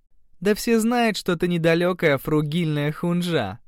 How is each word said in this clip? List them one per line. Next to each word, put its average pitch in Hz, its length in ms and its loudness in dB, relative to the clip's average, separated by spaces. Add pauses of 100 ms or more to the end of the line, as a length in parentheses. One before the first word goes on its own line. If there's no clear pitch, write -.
(400)
Да 202 140 2
все 226 240 0
знают, 226 380 0
что 180 200 -2
ты 170 120 -2
недалекая 170 720 2
фругильная 151 720 -2
хунжа». 170 760 -2